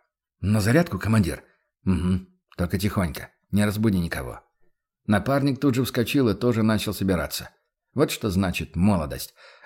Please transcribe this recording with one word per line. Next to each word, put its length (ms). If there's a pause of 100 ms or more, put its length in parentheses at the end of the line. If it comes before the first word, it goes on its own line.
(400)
«На 200
зарядку, 380
командир?» 460 (400)
«Угу, 420 (300)
только 220
тихонько, 520 (220)
не 120
разбуди 340
никого». 420 (640)
Напарник 540
тут 140
же 100
вскочил 440
и 60
тоже 280
начал 300
собираться. 580 (440)
Вот 160
что 200
значит 440
молодость. 600 (320)